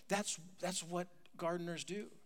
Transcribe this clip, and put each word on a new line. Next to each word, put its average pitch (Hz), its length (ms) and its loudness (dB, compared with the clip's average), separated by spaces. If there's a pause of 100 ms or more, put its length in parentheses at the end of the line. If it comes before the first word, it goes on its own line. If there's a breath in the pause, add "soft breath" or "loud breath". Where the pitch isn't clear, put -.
That's, 202 280 4 (220)
that's 180 240 2
what 175 240 0 (300)
gardeners 170 480 2
do. 202 220 -2 (180)